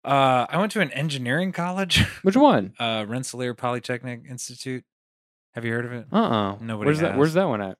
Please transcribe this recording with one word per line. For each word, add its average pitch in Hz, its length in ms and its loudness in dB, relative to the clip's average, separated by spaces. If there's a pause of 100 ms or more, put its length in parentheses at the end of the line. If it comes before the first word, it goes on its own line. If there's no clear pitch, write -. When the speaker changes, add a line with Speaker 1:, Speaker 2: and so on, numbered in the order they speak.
Speaker 1:
Uh, 131 440 4
I 147 100 -4
went 208 140 0
to 220 80 -2
an 151 120 2
engineering 143 600 -2
college. 180 500 0
<laughs> - 200 -2
Speaker 2:
Which 196 140 4
one? 143 440 6
Speaker 1:
Uh, 113 260 -2
Rensselaer 123 480 -6
Polytechnic 123 720 -6
Institute. 127 560 -10 (720)
Have 117 100 -8
you 117 80 0
heard 120 120 -2
of 120 80 -8
it? 117 200 -10
Speaker 2:
Uh-uh. 110 480 2
Speaker 1:
Nobody 113 260 -6
Speaker 2:
Where's 151 140 2
that, 160 120 0
Speaker 1:
has. 101 60 -2
Speaker 2:
where's 156 160 2
that 185 140 2
one 110 120 -2
at? 95 200 -6